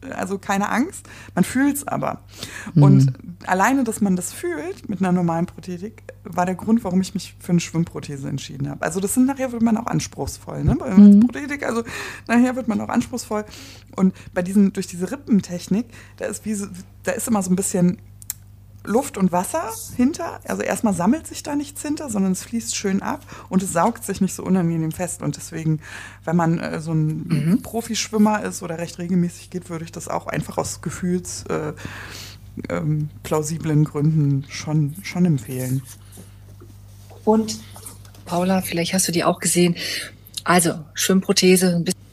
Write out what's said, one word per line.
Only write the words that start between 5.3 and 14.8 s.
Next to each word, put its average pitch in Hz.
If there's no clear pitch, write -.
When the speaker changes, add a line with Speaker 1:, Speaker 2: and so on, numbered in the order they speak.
Speaker 1:
Prothetik, 180
war 180
der 185
Grund, 226
warum 185
ich 185
mich -
für -
eine 175
Schwimmprothese 147
entschieden 143
habe. 139
Also 170
das 196
sind, 254
nachher 262
wird 233
man 226
auch 240
anspruchsvoll, -
ne? 208
Bei 269
Speaker 2:
Hm. 202
Speaker 1:
Prothetik, 277
also 226
nachher 240
wird 254
man 208
auch 214
anspruchsvoll. 220
Und 185
bei 185
diesen, 196
durch 190